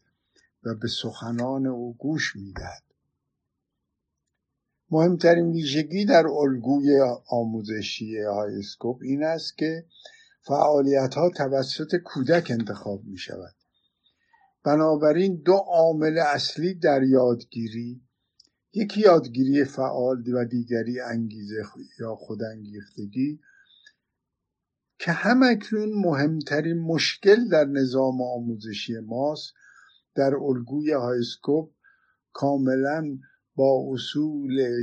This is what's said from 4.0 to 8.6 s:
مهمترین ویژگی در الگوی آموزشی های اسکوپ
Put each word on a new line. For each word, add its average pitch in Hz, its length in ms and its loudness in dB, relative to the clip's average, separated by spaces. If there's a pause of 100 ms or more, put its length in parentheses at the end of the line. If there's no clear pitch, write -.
مهمترین 170 600 4
ویژگی 160 540 -2
در 165 220 6
الگوی 139 760 2 (260)
آموزشی 110 920 -6
های 104 380 -4
اسکوپ 117 420 -8